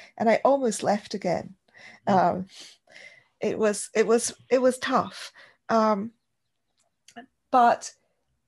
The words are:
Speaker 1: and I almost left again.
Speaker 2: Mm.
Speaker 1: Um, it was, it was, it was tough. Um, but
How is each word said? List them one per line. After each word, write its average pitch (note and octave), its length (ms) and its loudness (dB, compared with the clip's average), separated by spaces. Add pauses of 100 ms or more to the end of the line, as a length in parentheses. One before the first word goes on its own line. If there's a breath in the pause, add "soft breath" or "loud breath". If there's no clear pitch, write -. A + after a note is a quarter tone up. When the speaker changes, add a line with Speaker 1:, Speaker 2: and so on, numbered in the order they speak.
(180 loud breath)
Speaker 1:
and A3+ 120 0
I G#3+ 140 2
almost C4 400 0
left G#3 300 -2
again. F#3+ 420 -6 (520 loud breath)
Speaker 2:
Mm. G3+ 60 2
Speaker 1:
Um, F3+ 320 2 (920 loud breath)
it - 180 -2
was, G#3 380 -2
it G#3+ 100 2
was, A3+ 280 0 (160)
it B3+ 120 2
was B3 160 2
tough. - 540 -4 (380 loud breath)
Um, A3 420 0 (1400)
but - 440 2 (540)